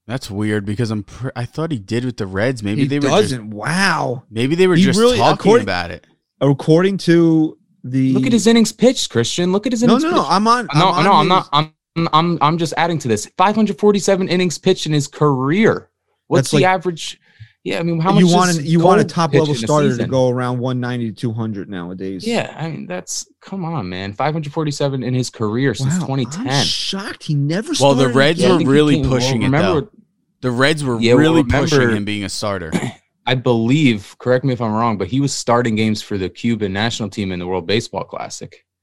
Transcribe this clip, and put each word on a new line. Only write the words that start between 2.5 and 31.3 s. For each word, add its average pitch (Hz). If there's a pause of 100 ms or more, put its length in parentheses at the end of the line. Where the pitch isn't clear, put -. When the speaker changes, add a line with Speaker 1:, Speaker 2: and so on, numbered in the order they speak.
Speaker 1:
Maybe 101
Speaker 2:
He 139
Speaker 1:
they 143
were 139
Speaker 2:
doesn't. 139 (100)
Speaker 1:
just, 104
Speaker 2:
Wow. 147
Speaker 1:
maybe 123
they 185
were 180
Speaker 2:
He 170
Speaker 1:
just 185
Speaker 2:
really, 247
Speaker 1:
talking 151
Speaker 2:
according, 214
Speaker 1:
about 87
it. 87 (360)
Speaker 2:
according 160
to 165 (260)
the 131
Speaker 3:
Look 262
at 254
his 208
innings 233
pitched, -
Christian. 175
Look 202
at 247
his 226
Speaker 2:
No, 240
Speaker 3:
innings 269
Speaker 2:
no, 320
no. 349
Speaker 3:
pitched. 143
Speaker 2:
I'm 202
on, 233
Speaker 3:
No, 175
Speaker 2:
I'm 175
Speaker 3:
no, 202
Speaker 2:
on 170
Speaker 3:
I'm 156
not. 175
Speaker 2:
his -
Speaker 3:
I'm, 156
I'm, 165
I'm 156
just 160
adding 170
to 135
this. 110 (100)
Five 202
hundred 214
forty-seven 196
innings 180
pitched -
in 151
his 143
career. 143 (380)
What's 135
Speaker 2:
That's -
Speaker 3:
the 156
Speaker 2:
like 151
Speaker 3:
average? 185 (460)
Yeah, 185
I 170
mean, 165
how 180
much 196
Speaker 2:
You 180
want 180
Speaker 3:
does 170
Speaker 2:
an-, 143
you 165
want 175
a -
Speaker 3:
Cole 165
Speaker 2:
top 165
Speaker 3:
pitch 147
Speaker 2:
level 147
Speaker 3:
in 113
a 113
Speaker 2:
starter 147
to 131
Speaker 3:
season? 120
Speaker 2:
go 131
around 123
one 127
ninety 120
to 92
two 117
hundred 107
nowadays. 92
Speaker 3:
Yeah, 226
I 160
mean, 147
that's, - (160)
come 190
on, 156
man. 95
Five 143
hundred 151
forty-seven 143
in 123
his 123
career 117
since 135
Speaker 2:
Wow, 180
I'm 143
Speaker 3:
twenty 135
ten. 165
Speaker 2:
shocked. -
He 156
never 165
Speaker 1:
Well, 139
the 127
Speaker 2:
started. 123
Speaker 1:
Reds 156
Speaker 3:
Yeah, 170
I 185
Speaker 1:
were 170
Speaker 3:
think -
he 135
Speaker 1:
really 147
Speaker 3:
came, 135
well, 135
Speaker 1:
pushing 127
it, -
Speaker 3:
remember 156
Speaker 1:
though. - (520)
The 127
Reds 147
were 120
Speaker 3:
Yeah, 117
well, 139
Speaker 1:
really 160